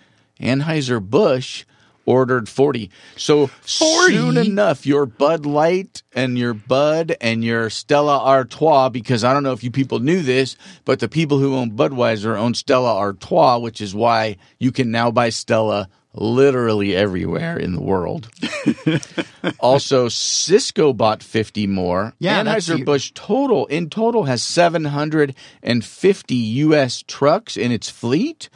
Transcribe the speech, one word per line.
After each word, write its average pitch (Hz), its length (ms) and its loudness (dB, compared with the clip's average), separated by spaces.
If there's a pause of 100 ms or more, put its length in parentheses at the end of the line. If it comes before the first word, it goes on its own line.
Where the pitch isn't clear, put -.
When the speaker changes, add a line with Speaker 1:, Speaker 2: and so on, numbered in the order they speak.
(400)
Speaker 1:
Anheuser-Busch 131 1200 0 (400)
ordered 123 440 2
forty. 127 420 0 (260)
So 147 300 2
Speaker 2:
Forty? 320 680 0
Speaker 1:
soon 160 220 0
enough, 196 500 0
your 143 200 2
Bud 147 400 0
Light 160 560 -2 (100)
and 127 240 -2
your 120 160 -2
Bud 147 680 0
and 113 240 -2
your 117 260 -2
Stella 147 480 2
Artois, 135 720 4
because 117 340 -4
I 123 100 4
don't 143 120 0
know 135 80 0
if 110 100 -8
you 123 80 -6
people 123 300 -2
knew 165 200 0
this, 131 360 0 (280)
but 131 140 2
the 117 100 -2
people 147 300 0
who 135 160 2
own 120 180 -2
Budweiser 113 640 0
own 113 180 0
Stella 127 420 0
Artois, 120 640 0
which 117 220 -10
is 101 140 -8
why 110 420 0 (220)
you 127 140 0
can 120 180 -2
now 117 220 0
buy 120 160 2
Stella 107 600 -2 (240)
literally 113 840 2
everywhere 87 600 -2
in 85 160 -4
the 87 80 -4
world. 95 540 -4
<laughs> - 40 -20 (1200)
Also, 127 500 2
Cisco - 840 0
bought 110 300 0
fifty 104 440 -4
more. 95 520 -2
Speaker 2:
Yeah, 190 260 0
that's 214 240 -2
Speaker 1:
Anheuser-Busch 143 460 -2
total, 226 520 -2
in 160 240 -4
total 226 340 0
has 123 180 -2
seven 170 420 2
hundred 147 500 0 (280)
and 117 220 0
fifty - 520 -2
U 127 380 0
S 135 320 0
trucks 160 500 0
in 120 160 -2
its 107 180 -6
fleet, 170 640 -4